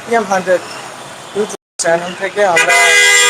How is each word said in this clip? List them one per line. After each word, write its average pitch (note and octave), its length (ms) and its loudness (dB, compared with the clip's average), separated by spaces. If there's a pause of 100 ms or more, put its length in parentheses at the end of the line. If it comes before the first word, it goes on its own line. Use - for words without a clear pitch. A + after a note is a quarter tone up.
পিএম A3+ 160 0
হান্ড্রেড F#3 360 0 (760)
YouTube - 460 -6
চ্যানেল E3+ 380 0
থেকে। G3 240 0
আমরা F3 280 2 (580)